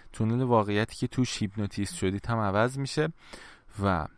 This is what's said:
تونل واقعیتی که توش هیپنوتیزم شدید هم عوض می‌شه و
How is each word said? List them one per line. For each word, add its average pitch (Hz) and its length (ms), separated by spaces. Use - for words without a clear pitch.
تونل 117 300
واقعیتی 110 540
که 131 100
توش - 360
هیپنوتیزم 101 540
شدید 98 300
هم 117 120
عوض 110 400
می‌شه 151 340
و 92 240